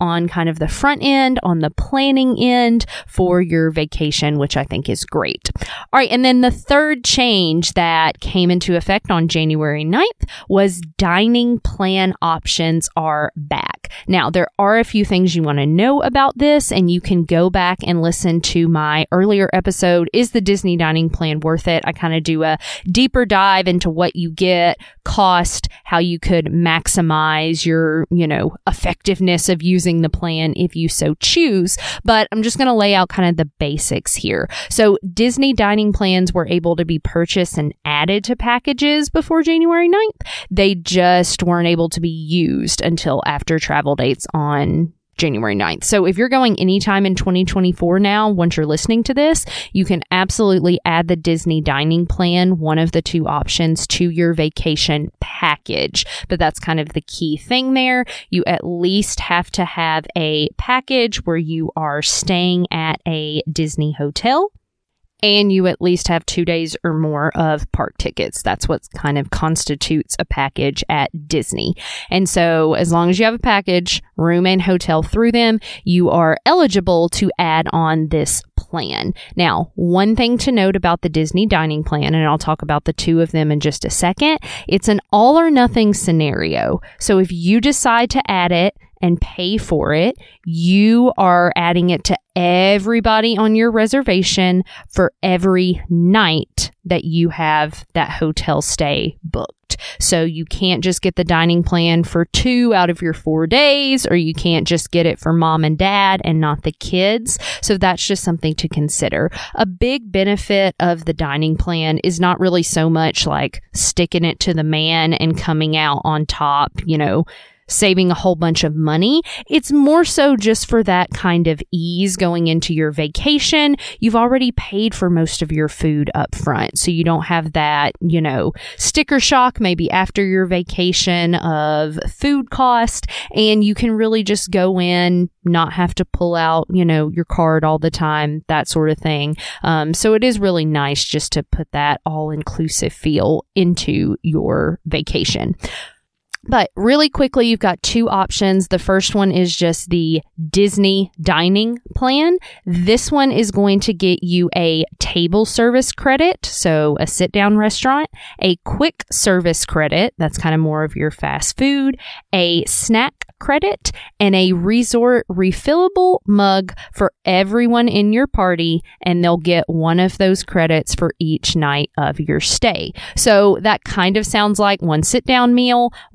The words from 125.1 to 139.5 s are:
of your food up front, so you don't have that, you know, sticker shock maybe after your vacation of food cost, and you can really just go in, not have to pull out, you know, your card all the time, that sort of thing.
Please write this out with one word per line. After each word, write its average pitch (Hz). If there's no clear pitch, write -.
of 156
your 151
food 151
up -
front, -
so -
you 165
don't 165
have 160
that, 151
you 165
know, 135
sticker -
shock 254
maybe 180
after 190
your 185
vacation 175
of 151
food 277
cost, 247
and 214
you 208
can 240
really 220
just 202
go 185
in, 180
not 170
have 175
to 185
pull 170
out, 165
you 180
know, 156
your 165
card 160
all 156
the 160
time, 151
that 156
sort 156
of 156
thing. 151